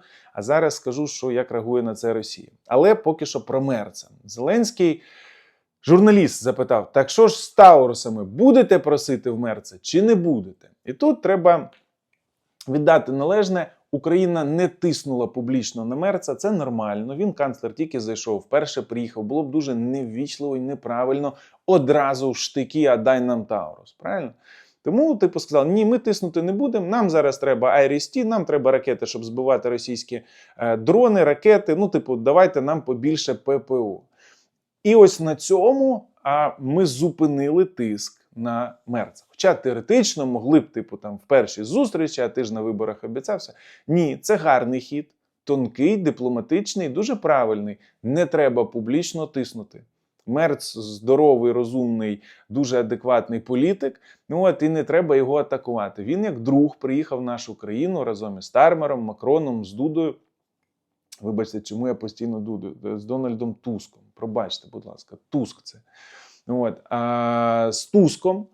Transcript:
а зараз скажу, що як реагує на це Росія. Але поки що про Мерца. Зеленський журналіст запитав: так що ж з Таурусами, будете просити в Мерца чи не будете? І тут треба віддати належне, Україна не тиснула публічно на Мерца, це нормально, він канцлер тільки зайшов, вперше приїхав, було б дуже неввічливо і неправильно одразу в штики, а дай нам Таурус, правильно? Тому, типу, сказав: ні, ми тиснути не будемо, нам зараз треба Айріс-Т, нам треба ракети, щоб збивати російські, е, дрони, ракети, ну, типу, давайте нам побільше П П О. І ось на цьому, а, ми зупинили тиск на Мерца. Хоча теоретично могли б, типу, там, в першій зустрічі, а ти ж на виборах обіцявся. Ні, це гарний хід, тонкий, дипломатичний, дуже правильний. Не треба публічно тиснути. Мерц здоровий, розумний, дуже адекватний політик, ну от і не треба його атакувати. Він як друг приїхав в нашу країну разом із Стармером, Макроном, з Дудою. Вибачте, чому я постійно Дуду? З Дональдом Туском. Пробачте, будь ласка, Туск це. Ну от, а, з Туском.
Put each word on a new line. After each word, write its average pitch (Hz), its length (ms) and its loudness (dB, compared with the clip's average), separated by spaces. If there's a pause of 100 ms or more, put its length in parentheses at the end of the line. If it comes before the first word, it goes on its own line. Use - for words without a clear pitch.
(340)
а - 80 -12
зараз 147 340 0
скажу, 139 320 -6
що - 240 -6
як 123 200 -4
реагує 120 320 -2
на 113 120 -6
це 113 180 -4
Росія. - 360 -10 (180)
Але 165 280 4
поки 156 300 -4
що 135 200 -8
про 135 160 -2
Мерца. 113 480 -6 (160)
Зеленський 160 760 0 (840)
журналіст 190 580 6
запитав: 123 480 -2
так 135 180 2
що 226 180 6
ж 220 160 0
з - 60 -14
Таурусами, 127 760 8
будете 185 560 6
просити 143 500 -2
в 113 100 -4
Мерца 107 420 -8
чи 175 200 0
не 226 140 4
будете? 131 540 -4 (160)
І 131 80 -10
тут 285 280 0
треба 175 480 2 (1000)
віддати 147 440 2
належне, 180 600 -2 (200)
Україна 170 520 0
не 160 240 0
тиснула 135 600 -4
публічно 120 580 -6
на 123 100 -6
Мерца, 175 400 -4
це 202 160 -4
нормально, 117 640 -6
він 190 180 -4
канцлер 123 400 -6
тільки 156 260 -6
зайшов, 110 400 -6
вперше 139 420 -4
приїхав, 113 420 -10
було 139 200 -4
б 135 80 -10
дуже 139 240 -2
неввічливо 131 840 -6
і - 20 -6
неправильно 131 720 -4 (320)
одразу 139 680 2
в 117 60 -6
штики, 147 480 -4
а 123 120 4
дай 127 240 2
нам 120 240 -2
Таурус, 90 460 -8
правильно? 175 420 -8 (480)
Тому, 269 340 2
типу, 180 240 0
сказав: 147 280 2
ні, 208 180 2
ми 233 140 2
тиснути 190 420 -2
не 180 120 -2
будемо, 226 340 -2
нам 208 220 0
зараз 143 280 2
треба 127 400 2
Айріс-Т, 143 480 0
нам 214 200 -2
треба 135 260 0
ракети, 131 340 -2
щоб 113 200 -10
збивати 123 440 -2
російські, 120 520 -8 (360)
е, 117 200 -2
дрони, 190 460 4
ракети, 165 520 4
ну, 196 140 0
типу, 131 260 -2
давайте 143 460 4
нам 147 200 -2
побільше 131 520 -4
П 135 260 -2
П 131 160 -4
О. 107 260 -4 (840)
І 214 120 6
ось 202 240 10
на 156 160 -2
цьому, 233 720 0 (160)
а, 143 360 0
ми 147 260 0
зупинили 147 800 0
тиск 110 560 -8 (140)
на 117 400 -6 (120)
Мерца. 117 420 -8
Хоча 185 240 2
теоретично 143 720 0
могли 127 340 2
б, - 120 -6
типу, 104 260 -10
там, 104 200 -14
в - 40 -20
першій 110 420 0
зустрічі, 160 580 -2
а 117 80 -2
ти 135 140 -6
ж 107 100 -8
на 110 80 -8
виборах 107 420 -6
обіцявся. 131 500 -8 (340)
Ні, 151 300 0
це 214 180 0
гарний 131 440 2
хід, 147 300 -10 (340)
тонкий, 139 540 0
дипломатичний, 156 920 -4
дуже 214 260 -4
правильний. 110 600 0 (260)
Не 147 220 0
треба 127 400 0
публічно 147 600 -6
тиснути. 117 540 -12 (440)
Мерц 143 520 -4
здоровий, 120 760 2
розумний, 117 680 -4 (280)
дуже 123 300 -2
адекватний 117 600 -2
політик, 135 640 -4 (280)
ну 160 120 -4
от 175 220 0
і 156 60 0
не 160 140 -2
треба 156 320 0
його 135 220 2
атакувати. 117 640 -6
Він 170 200 -4
як 160 160 -6
друг 139 360 2
приїхав 135 440 -4
в - 20 -8
нашу 120 340 -10
країну 135 480 -6
разом 104 340 -8
із 92 80 -18
Стармером, 147 560 2
Макроном, 117 640 -4
з 95 80 -18
Дудою. 151 420 -4 (1040)
Вибачте, 107 400 -6
чому 113 260 -8
я 120 80 -4
постійно 110 440 -10
Дуду? 104 600 -10
З 104 60 -16
Дональдом 120 560 -6
Туском. - 400 -12 (120)
Пробачте, 110 580 -8
будь 107 140 -18
ласка, - 320 -20 (120)
Туск 131 340 -6
це. - 160 -20 (680)
Ну 123 140 -4
от, 113 120 -2 (160)
а, 117 840 -2
з - 120 -10
Туском. 190 680 2